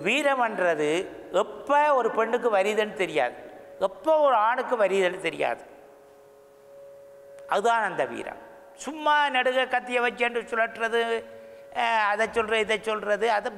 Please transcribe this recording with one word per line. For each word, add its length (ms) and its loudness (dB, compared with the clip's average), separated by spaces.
வீரம்ன்றது 800 2
எப்போ 400 0
ஒரு 180 2
பெண்ணுக்கு 400 0
வரிதுன்னு 460 2
தெரியாது, 340 0
எப்போ 260 0
ஒரு 80 4
ஆணுக்கு 380 0
வரிதுன்னு 420 2
தெரியாது. 380 -2
அதுதான் 360 2
அந்த 140 -2
வீரம். 260 -10
சும்மா 280 0
நடுக 380 2
கத்தியை 320 -2
வச்சேன்னு 360 -2
சுழற்றுறது, 500 0
அஹ், 280 2
அதை 140 2
சொல்றது, 280 2
இதை 120 0
சொல்றது, 380 0
அது 200 -4